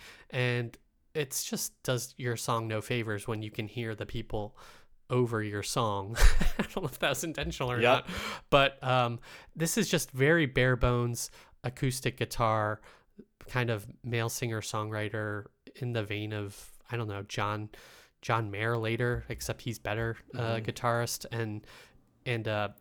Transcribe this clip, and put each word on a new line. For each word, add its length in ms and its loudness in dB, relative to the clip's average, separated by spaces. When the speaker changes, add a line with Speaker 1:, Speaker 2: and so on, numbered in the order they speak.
Speaker 1:
And 480 -2
it's 280 -4
just 400 -8
does 360 -2
your 180 -2
song 320 -2
no 140 -2
favors 440 -4
when 160 -4
you 80 -8
can 160 -6
hear 280 -6
the 100 -8
people 500 -6
over 320 2
your 200 -4
song. 540 -2
<laughs> 200 6
I 40 2
don't 140 -10
know 80 6
if 140 -2
that 120 0
was 140 -2
intentional 480 -2
or 80 0
Speaker 2:
Yep. 20 4
Speaker 1:
not, 240 6
but, 340 6
um, 360 2
this 220 0
is 100 4
just 240 0
very 340 4
bare 300 4
bones 540 0
acoustic 560 -2
guitar, 600 0
kind 220 0
of 160 -4
male 260 -2
singer-songwriter 1160 -4
in 160 -6
the 100 -2
vein 300 -6
of, 400 -8
I 60 -4
don't 120 -4
know, 140 -6
John, 460 -4
John 280 0
Mayer 260 0
later, 520 0
except 340 -8
he's 160 -6
better, 380 -4
uh, 40 -6
Speaker 2:
Mm-hmm. 80 -6
Speaker 1:
guitarist. 640 -2
And, 360 -6
and, 220 -2
uh, 200 0